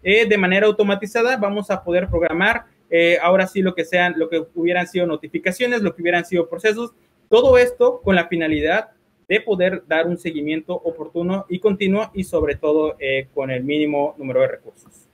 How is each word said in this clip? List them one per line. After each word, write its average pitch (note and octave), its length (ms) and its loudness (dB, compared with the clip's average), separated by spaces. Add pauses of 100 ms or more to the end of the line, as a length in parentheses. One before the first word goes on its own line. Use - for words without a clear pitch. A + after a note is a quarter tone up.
eh, G#3 240 4
de G#3 100 2
manera F#3+ 300 2
automatizada, G#3+ 680 0
vamos G3+ 340 -4
a F#3 120 -4
poder F3+ 240 0
programar, F3 580 0 (240)
eh, E3+ 320 4
ahora F#3 260 2
sí G3 140 -4
lo F#3 120 0
que D#3+ 120 -4
sean, F3+ 320 0
lo D#3+ 120 -2
que E3 160 -2 (100)
hubieran F3 320 -2
sido F3 200 -2
notificaciones, F#3 760 -4
lo G3 140 -2
que F3+ 60 -14
hubieran E3+ 240 0
sido E3+ 220 -2
procesos, G#3+ 460 -4 (360)
todo B3 280 6
esto B3 440 2
con G3 140 2
la E3+ 120 2
finalidad D#3+ 640 -2 (380)
de G#3+ 140 0
poder F#3 460 -2
dar D#3+ 180 0
un F3 120 -2
seguimiento D#3 580 -6
oportuno E3+ 760 -6
y F3+ 100 -4
continuo G3+ 540 0
y G3 100 -6
sobre D#3 320 -2
todo, D#3 440 0
eh, C3+ 340 -2
con C3+ 180 -4
el B2+ 120 -4
mínimo D3 540 -2
número C3 240 -2
de C3 60 2
recursos. - 640 -14